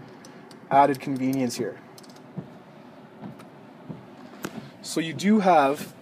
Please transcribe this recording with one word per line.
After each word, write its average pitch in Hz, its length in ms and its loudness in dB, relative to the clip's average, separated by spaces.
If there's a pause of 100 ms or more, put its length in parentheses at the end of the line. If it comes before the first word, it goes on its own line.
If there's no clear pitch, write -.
(720)
added 139 300 4
convenience 131 560 -4
here. 98 220 -6 (3000)
So - 180 -6
you 160 140 -4
do 202 260 4
have 151 600 2